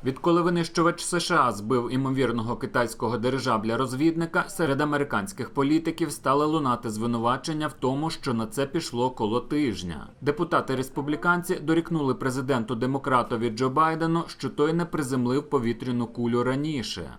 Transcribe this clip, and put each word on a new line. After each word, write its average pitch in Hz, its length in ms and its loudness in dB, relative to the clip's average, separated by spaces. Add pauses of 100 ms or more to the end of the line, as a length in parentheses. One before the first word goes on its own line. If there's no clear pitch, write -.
Відколи 170 380 2
винищувач 170 640 2
С 170 160 0
Ш 165 260 4
А 117 60 2
збив 117 400 0
імовірного 127 640 0
китайського 117 640 -2
дирижабля-розвідника, 127 1300 0
серед 139 320 0
американських 139 680 -2
політиків 160 640 0
стали 143 340 2
лунати 131 440 0
звинувачення 120 760 0
в 143 60 -4
тому, 139 380 0
що 139 240 -4
на 113 120 0
це 135 200 -2
пішло 127 440 0
коло 120 300 0
тижня. 90 680 -2 (140)
Депутати-республіканці 151 1300 0
дорікнули 156 600 0
президенту-демократові 127 1400 0
Джо 127 200 0
Байдену, 160 560 2
що - 240 -6
той 151 220 2
не 170 120 2
приземлив 135 680 0
повітряну 120 560 0
кулю 120 360 0
раніше. 127 760 -2